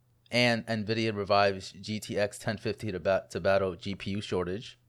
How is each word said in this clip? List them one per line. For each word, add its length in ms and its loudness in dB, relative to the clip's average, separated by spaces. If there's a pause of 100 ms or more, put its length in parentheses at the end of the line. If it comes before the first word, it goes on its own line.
(320)
and 360 2
Nvidia 480 0
revives 560 2
G 280 -6
T 180 -6
X 200 0
ten 200 -4
fifty 340 -4
to 80 -4
bat-, 320 0
to 80 -4
battle 360 2
G 200 -8
P 160 -6
U 100 -2
shortage. 560 -4 (100)